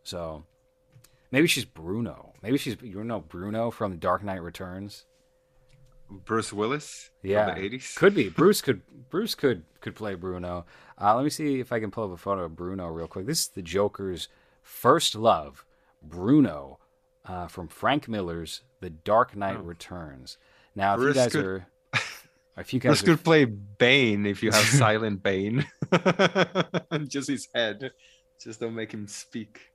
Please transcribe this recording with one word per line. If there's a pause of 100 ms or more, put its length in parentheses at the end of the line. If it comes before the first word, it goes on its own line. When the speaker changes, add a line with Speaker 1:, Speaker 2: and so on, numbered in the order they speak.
Speaker 1:
so (880)
maybe
she's
Bruno.
Maybe
she's,
you
know,
Bruno
from
Dark
Knight
Returns. (1040)
Speaker 2:
Bruce
Willis (100)
Speaker 1:
Yeah.
Speaker 2:
from
the
eighties?
Speaker 1:
Could
be.
Speaker 2:
<laughs>
Speaker 1:
Bruce
could, (280)
Bruce
could, (180)
could
play
Bruno. (340)
Uh,
let
me
see
if
I
can
pull
up
a
photo
of
Bruno
real
quick.
This
is
the
Joker's (320)
first
love, (360)
Bruno, (460)
uh,
from
Frank
Miller's (200)
The
Dark
Knight
Speaker 2:
Oh.
Speaker 1:
Returns. (380)
Now,
if
Speaker 2:
Bruce
Speaker 1:
you
guys
Speaker 2:
could
Speaker 1:
are, (260)
Speaker 2:
<laughs>
Speaker 1:
if
you
guys
Speaker 2:
Bruce
Speaker 1:
are (120)
Speaker 2:
could
play
Bane
if
you
have
Speaker 1:
<laughs>
Speaker 2:
Silent
Bane. (260)
<laughs>
Just
his
head. (500)
Just
don't
make
him
speak.